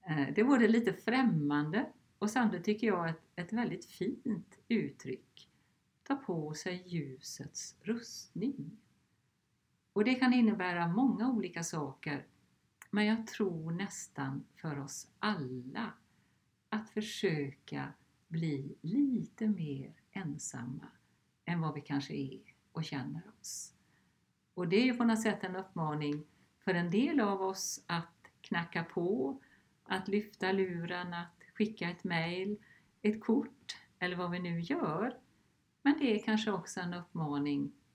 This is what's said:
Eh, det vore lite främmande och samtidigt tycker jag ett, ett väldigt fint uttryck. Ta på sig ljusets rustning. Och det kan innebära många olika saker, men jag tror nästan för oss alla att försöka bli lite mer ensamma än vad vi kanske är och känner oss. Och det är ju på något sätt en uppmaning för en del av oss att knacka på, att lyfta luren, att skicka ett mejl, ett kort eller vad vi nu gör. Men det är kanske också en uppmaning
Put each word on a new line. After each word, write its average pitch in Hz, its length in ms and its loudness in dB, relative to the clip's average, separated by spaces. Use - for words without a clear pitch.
Eh, 147 340 0
det 214 80 6
vore 240 240 8
lite 226 260 6
främmande 165 960 2
och 208 100 2
samtidigt 214 360 2
tycker 214 220 2
jag 175 220 2
ett, 165 120 -6
ett 175 180 -6
väldigt 233 320 -2
fint - 800 -4
uttryck. - 840 -4
Ta 277 120 -2
på 156 380 -4
sig 180 320 -6
ljusets - 960 -8
rustning. 214 960 -6
Och 208 100 4
det 254 120 4
kan 254 180 4
innebära 180 540 4
många 208 440 4
olika 180 320 -2
saker, 147 640 -4
men 208 140 4
jag 220 220 2
tror 170 440 -2
nästan 143 720 -6
för 147 240 -6
oss - 280 -10
alla 139 760 -4
att 220 200 -4
försöka 151 1040 -4
bli 156 540 -4
lite 226 680 0
mer 151 460 -2
ensamma 147 760 -8
än 170 160 0
vad 151 120 -2
vi 143 80 -8
kanske 139 320 -4
är 135 260 -6
och 156 120 -6
känner 151 380 -6
oss. - 340 -12
Och 175 140 -2
det 180 80 4
är 247 100 8
ju 254 80 4
på 240 100 0
något 220 180 4
sätt 202 220 0
en 180 120 -4
uppmaning 151 680 -2
för 185 140 0
en 175 180 2
del 277 280 4
av 196 220 4
oss - 460 -2
att - 440 -6
knacka 170 420 -2
på, 220 580 0
att 190 240 -2
lyfta 196 440 0
luren, 175 640 0
att 170 300 -10
skicka 208 360 0
ett 175 140 -8
mejl, 180 540 0
ett 214 220 2
kort - 540 0
eller 180 160 -2
vad 175 160 -2
vi 180 80 -2
nu 170 200 -2
gör. 208 580 0
Men 294 180 4
det 240 160 4
är 214 80 -2
kanske 214 280 2
också 180 280 -4
en 175 140 -4
uppmaning 143 800 -2